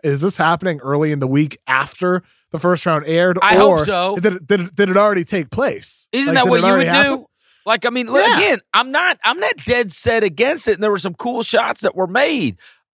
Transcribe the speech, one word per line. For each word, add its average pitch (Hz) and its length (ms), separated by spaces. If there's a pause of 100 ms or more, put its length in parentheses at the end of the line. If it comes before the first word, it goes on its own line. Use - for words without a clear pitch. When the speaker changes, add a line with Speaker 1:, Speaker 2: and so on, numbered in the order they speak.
Speaker 1:
Is 139 180
this 185 160
happening 165 420
early 143 320
in 143 60
the 135 80
week 139 400
after 175 560 (300)
the 165 80
first 175 260
round 156 200
aired? 175 360
Speaker 2:
I 208 140
hope 202 140 (100)
Speaker 1:
Or 151 40
Speaker 2:
so. 190 320
Speaker 1:
did 185 180
it, 175 120
did 196 140
it, 175 140
did 202 140
it 185 80
already 202 280
take 170 260
place? - 600
Speaker 2:
Isn't 277 220
Speaker 1:
Like, - 20
Speaker 2:
that 254 80
Speaker 1:
did 185 60
Speaker 2:
what 247 100
Speaker 1:
it - 20
Speaker 2:
you - 60
Speaker 1:
already 269 180
Speaker 2:
would - 80
Speaker 1:
happen? 277 240
Speaker 2:
do? - 80 (400)
Like, 220 180
I 240 60
mean, 240 160
look, 269 200
Speaker 1:
Yeah. 466 120
Speaker 2:
again, 349 220 (120)
I'm 254 200
not, 339 320
I'm 254 160
not - 160 (100)
dead 240 260
set 226 320
against 226 440
it, 208 60
and 180 80
there 214 100
were 190 80
some 180 140
cool - 280
shots - 400
that 214 140
were 185 100
made. 220 500 (380)